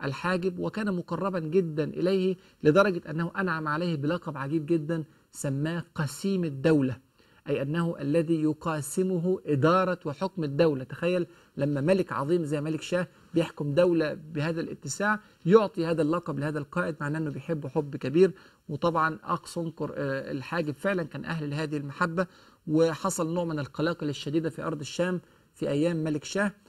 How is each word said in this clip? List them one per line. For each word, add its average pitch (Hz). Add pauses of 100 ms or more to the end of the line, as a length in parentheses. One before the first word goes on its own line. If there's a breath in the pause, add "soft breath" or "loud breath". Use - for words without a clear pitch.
الحاجب، 180
وكان 190
مقربا 180
جدا 160
إليه 185 (260 loud breath)
لدرجة 170
أنه 165
أنعم 160
عليه 160
بلقب 151
عجيب 143
جدا 160 (280 soft breath)
سماه 151 (100)
قسيم 180
الدولة، 139 (520 soft breath)
أي 135
أنه 165
الذي 156
يقاسمه 170
إدارة 175
وحكم 170
الدولة. 143
تخيل 175 (300 loud breath)
لما 143
ملك 180
عظيم 156
زي 147
ملك 156
شاه 175 (260 soft breath)
بيحكم 156
دولة 165
بهذا 156
الاتساع 208 (260 loud breath)
يعطي 190
هذا 165
اللقب 160
لهذا 151
القائد، 170
معناه 151
أنه 156
بيحبه 143
حب 147
كبير. 170 (360 loud breath)
وطبعا 160
أقصنكر، 165
آه، 135
الحاجب 147
فعلًا 196
كان 143
أهل 156
لهذه 151
المحبة، 165 (400 loud breath)
وحصل 165
نوع 175
من 160
القلاقل 156
الشديدة 151
في 160
أرض 156
الشام 175 (340 soft breath)
في 147
أيام 156
ملك 156
شاه، 196 (160 soft breath)